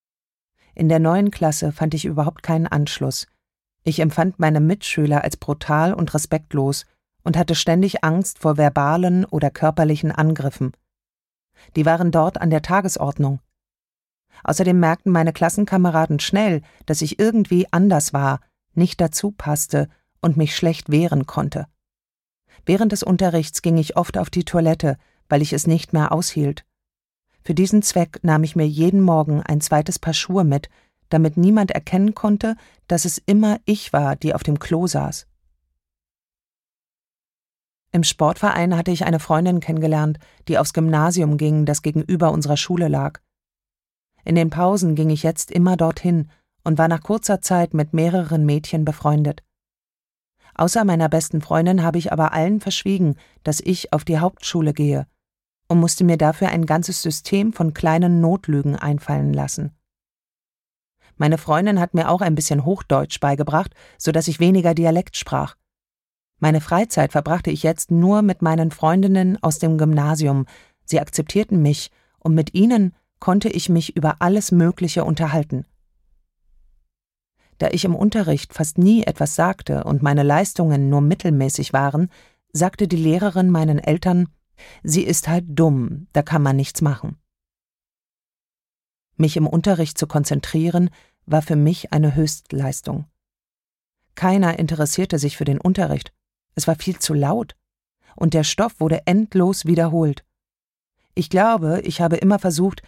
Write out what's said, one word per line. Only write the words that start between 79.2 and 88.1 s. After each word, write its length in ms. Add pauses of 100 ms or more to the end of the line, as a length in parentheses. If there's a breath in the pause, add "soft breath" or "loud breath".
sagte 480
und 180
meine 220
Leistungen 640
nur 120
mittelmäßig 720
waren, 380 (420 soft breath)
sagte 360
die 80
Lehrerin 540
meinen 280
Eltern: 500 (540 loud breath)
„Sie 220
ist 240
halt 180
dumm, 640
da 100
kann 200
man 140
nichts 240
machen.“ 380 (2000)